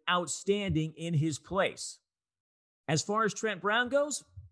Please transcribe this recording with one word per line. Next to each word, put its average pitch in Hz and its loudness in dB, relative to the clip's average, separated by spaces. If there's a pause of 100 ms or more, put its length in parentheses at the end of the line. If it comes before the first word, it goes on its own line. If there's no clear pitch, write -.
outstanding 175 0
in 165 -6
his 156 2
place. - -2 (880)
As 156 2
far 214 0
as 202 0
Trent 202 -4
Brown 220 2
goes, 285 0 (300)